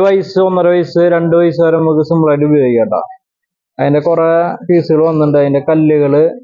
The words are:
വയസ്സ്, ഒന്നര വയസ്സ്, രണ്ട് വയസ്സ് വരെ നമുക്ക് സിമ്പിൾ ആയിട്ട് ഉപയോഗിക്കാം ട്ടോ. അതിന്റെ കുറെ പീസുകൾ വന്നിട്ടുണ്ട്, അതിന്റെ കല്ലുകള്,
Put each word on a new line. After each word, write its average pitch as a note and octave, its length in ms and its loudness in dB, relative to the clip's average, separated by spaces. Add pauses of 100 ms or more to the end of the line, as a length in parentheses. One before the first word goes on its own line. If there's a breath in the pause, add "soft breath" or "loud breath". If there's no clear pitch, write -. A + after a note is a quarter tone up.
വയസ്സ്, G3 420 -2
ഒന്നര F3+ 260 0
വയസ്സ്, E3+ 300 0 (120)
രണ്ട് E3 260 0
വയസ്സ് E3 240 0
വരെ E3 160 0
നമുക്ക് D#3 280 0
സിമ്പിൾ D#3+ 220 0
ആയിട്ട് C#3+ 180 0
ഉപയോഗിക്കാം B2 440 0
ട്ടോ. F2 80 -2 (760)
അതിന്റെ C#3+ 280 0
കുറെ E3 240 0 (360)
പീസുകൾ D#3+ 420 0
വന്നിട്ടുണ്ട്, D3+ 340 0
അതിന്റെ C#3 260 0
കല്ലുകള്, D3+ 540 2 (200)